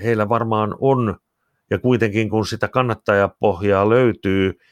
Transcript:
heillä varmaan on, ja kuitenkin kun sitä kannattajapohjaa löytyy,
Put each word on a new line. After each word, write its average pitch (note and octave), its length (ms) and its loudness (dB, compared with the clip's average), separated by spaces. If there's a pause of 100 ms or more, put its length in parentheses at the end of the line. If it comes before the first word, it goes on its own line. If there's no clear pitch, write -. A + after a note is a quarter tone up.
heillä G#2+ 260 0
varmaan A2 520 -2
on, B2+ 360 0 (540)
ja G2+ 80 -2
kuitenkin A2 500 0
kun G#2+ 180 -2
sitä A2 220 -6
kannattajapohjaa G2+ 1200 0
löytyy, G2+ 720 0 (140)